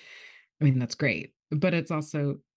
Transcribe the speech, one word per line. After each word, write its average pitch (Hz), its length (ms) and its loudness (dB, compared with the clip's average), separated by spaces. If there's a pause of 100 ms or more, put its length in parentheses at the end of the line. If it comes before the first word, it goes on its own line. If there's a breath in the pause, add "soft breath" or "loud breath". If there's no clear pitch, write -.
(600 loud breath)
I 151 40 4
mean, 135 140 6
that's 123 180 -2
great, 104 380 -2 (160)
but 170 240 2
it's 165 160 -2
also, 147 500 -2 (160)